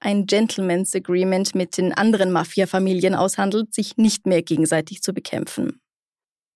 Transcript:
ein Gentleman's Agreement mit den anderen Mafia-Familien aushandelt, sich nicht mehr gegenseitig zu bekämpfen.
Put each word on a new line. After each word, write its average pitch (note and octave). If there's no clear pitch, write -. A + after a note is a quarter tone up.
ein G3+
Gentleman's F#3+
Agreement F#3
mit F#3
den F3+
anderen G3
Mafia-Familien F#3
aushandelt, G3
sich -
nicht A3
mehr F3
gegenseitig D#3+
zu F#3+
bekämpfen. -